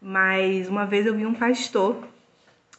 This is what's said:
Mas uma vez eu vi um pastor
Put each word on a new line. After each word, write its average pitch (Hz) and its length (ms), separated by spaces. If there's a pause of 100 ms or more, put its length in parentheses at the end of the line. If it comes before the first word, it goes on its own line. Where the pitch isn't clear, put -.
Mas 190 680
uma 202 160
vez 202 220
eu 220 80
vi 214 120
um 226 80
pastor 240 720 (720)